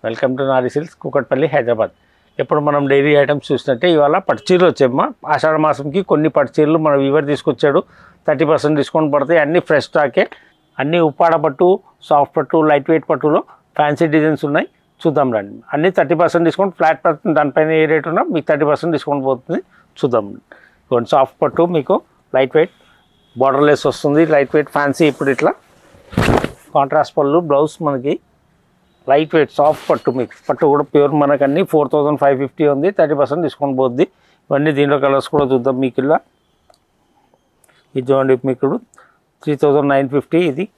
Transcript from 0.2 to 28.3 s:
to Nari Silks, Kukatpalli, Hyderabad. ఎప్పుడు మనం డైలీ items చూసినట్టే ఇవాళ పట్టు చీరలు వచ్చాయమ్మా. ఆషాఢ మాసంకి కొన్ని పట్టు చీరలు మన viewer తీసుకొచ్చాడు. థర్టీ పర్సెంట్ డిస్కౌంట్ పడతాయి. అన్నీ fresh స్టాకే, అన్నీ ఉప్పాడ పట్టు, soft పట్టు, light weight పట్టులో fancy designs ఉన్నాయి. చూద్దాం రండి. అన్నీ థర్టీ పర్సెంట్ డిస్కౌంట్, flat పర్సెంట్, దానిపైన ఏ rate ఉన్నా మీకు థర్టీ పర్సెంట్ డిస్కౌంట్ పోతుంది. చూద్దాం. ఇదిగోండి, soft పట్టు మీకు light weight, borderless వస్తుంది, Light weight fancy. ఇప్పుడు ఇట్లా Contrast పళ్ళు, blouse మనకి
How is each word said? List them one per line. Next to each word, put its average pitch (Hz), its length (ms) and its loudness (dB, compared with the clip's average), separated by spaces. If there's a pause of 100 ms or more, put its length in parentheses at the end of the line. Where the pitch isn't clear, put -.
to 139 100 -2
Nari 127 260 0
Silks, 156 180 -6 (100)
Kukatpalli, 139 500 -2
Hyderabad. 113 400 -2 (500)
ఎప్పుడు 151 240 -2
మనం 143 240 0
డైలీ 139 300 2
items 143 300 -2
చూసినట్టే 135 440 -2
ఇవాళ 147 220 2 (100)
పట్టు - 220 -4
చీరలు 180 220 4
వచ్చాయమ్మా. 139 360 0 (280)
ఆషాఢ 156 300 0
మాసంకి 143 360 -2 (100)
కొన్ని 156 260 2
పట్టు 139 200 0
చీరలు 151 280 2
మన 151 80 2 (100)
viewer 139 280 0
తీసుకొచ్చాడు. 147 500 0 (460)
థర్టీ 147 240 0
పర్సెంట్ 151 300 0
డిస్కౌంట్ 156 340 -2
పడతాయి. 147 300 2
అన్నీ 160 240 0
fresh 143 200 0
స్టాకే, 147 360 0 (580)
అన్నీ 156 240 0
ఉప్పాడ 165 380 2
పట్టు, 156 240 0 (400)
soft 143 280 2
పట్టు, 160 220 -2 (120)
light 143 220 0
weight 160 180 0
పట్టులో 156 300 0 (380)
fancy 147 360 0
designs 156 340 0
ఉన్నాయి. 165 200 -2 (360)
చూద్దాం 139 320 0
రండి. 101 200 -6 (200)
అన్నీ 165 200 0
థర్టీ 160 240 0
పర్సెంట్ 170 300 2
డిస్కౌంట్, 190 300 -4
flat 160 260 0
పర్సెంట్, 160 320 -2
దానిపైన 151 400 0
ఏ 156 160 2
rate 156 180 -2
ఉన్నా 214 120 -2 (100)
మీకు 156 160 -4
థర్టీ 151 200 0
పర్సెంట్ 160 280 -2
డిస్కౌంట్ 143 320 -4
పోతుంది. 147 300 -6 (420)
చూద్దాం. 117 260 0 (560)
ఇదిగోండి, 120 300 -2
soft 139 280 2
పట్టు 165 240 0 (120)
మీకు 185 180 0 (400)
light 131 220 0
weight, 170 180 0 (680)
borderless 139 480 2
వస్తుంది, 147 340 0 (120)
Light 143 220 0
weight 147 180 -2
fancy. 147 380 0
ఇప్పుడు 135 220 -2
ఇట్లా 180 180 -2 (1200)
Contrast 139 420 0
పళ్ళు, 147 220 2 (100)
blouse 143 260 0 (120)
మనకి 139 260 -4 (960)